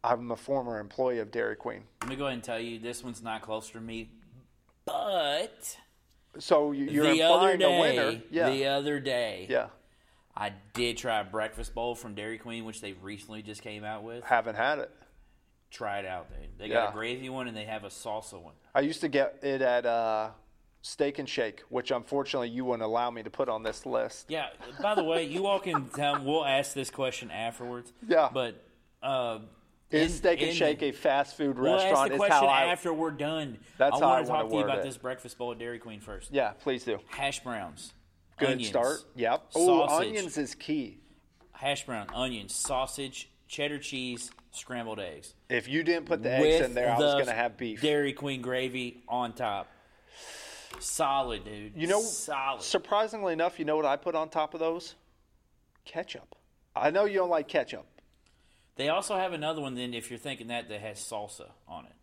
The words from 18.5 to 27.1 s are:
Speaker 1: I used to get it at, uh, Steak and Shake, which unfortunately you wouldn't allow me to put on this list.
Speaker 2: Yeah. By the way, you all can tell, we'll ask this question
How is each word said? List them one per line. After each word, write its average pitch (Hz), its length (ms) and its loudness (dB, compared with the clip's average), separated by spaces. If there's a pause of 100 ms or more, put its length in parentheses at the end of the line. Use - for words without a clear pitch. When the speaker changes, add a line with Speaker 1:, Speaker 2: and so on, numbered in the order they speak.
Speaker 1:
I 135 60 6
used 156 220 0
to 165 60 0
get 135 340 2
it 135 200 0
at, 123 240 4
uh, 113 440 2 (520)
Steak 143 360 0
and 139 100 -6
Shake, 110 400 -2
which 123 220 -4
unfortunately 135 580 -2
you 123 160 -4
wouldn't 120 180 0
allow 117 280 2
me 117 120 -10
to 110 80 -10
put 131 180 0
on 110 140 -2
this 110 240 -6
list. 120 440 -4
Speaker 2:
Yeah. 156 180 -4 (320)
By 208 140 2
the 190 100 2
way, 165 200 2
you 170 220 -2
all 196 140 2
can 160 300 -2
tell, 143 340 0
we'll 151 220 2
ask 135 260 2
this 135 180 -4
question 127 400 -4